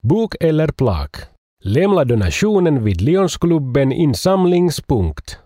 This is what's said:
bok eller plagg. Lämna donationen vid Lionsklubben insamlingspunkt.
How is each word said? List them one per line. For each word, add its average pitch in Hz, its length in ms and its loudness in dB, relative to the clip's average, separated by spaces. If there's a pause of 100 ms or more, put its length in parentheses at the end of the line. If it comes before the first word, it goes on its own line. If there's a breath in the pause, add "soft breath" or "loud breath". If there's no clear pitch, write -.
bok 208 380 -2
eller 156 280 0
plagg. 92 420 -2 (580)
Lämna 175 360 2
donationen 131 800 2
vid 95 180 0
Lionsklubben 147 880 0
insamlingspunkt. 170 1500 0